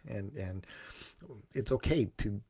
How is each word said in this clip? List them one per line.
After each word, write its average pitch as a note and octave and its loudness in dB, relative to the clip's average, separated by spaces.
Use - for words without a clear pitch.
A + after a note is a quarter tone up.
And, G2 -4
and F#2+ -4
it's A#2+ 0
okay B2+ 6
to G#2 0